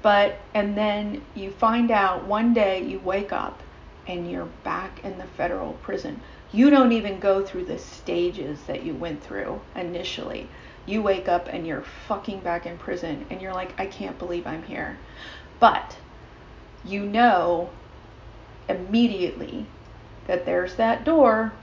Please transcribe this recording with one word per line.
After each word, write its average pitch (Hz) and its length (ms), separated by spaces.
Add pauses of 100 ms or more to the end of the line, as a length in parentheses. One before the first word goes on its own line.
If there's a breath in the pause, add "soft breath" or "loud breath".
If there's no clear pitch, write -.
But, 202 340 (180)
and 208 220
then 208 460 (120)
you 196 160
find 233 400
out 196 340
one 220 300
day 190 280
you 190 180
wake 196 320
up - 280 (460)
and 175 240
you're 175 180 (160)
back 185 400
in 190 140
the 185 60
federal 175 580
prison. - 380 (320 loud breath)
You 247 180
don't 262 220
even 202 280
go 196 240
through 180 220
the 180 120
stages 170 840
that - 200
you 160 120
went 151 280
through 101 380 (160)
initially. - 720 (380 loud breath)
You 214 160
wake 190 260
up 175 200
and 170 180
you're 147 180 (240)
fucking 196 320
back 170 240
in 170 140
prison 165 500
and 185 140
you're 190 100
like, 185 260
"I 190 80
can't 196 320
believe 175 280
I'm 160 160
here." - 340 (600 loud breath)
But - 380 (840)
you 196 220
know 180 640 (1000)
immediately 196 960 (600)
that 180 200
there's 180 300
that 226 280
door. 233 480 (100)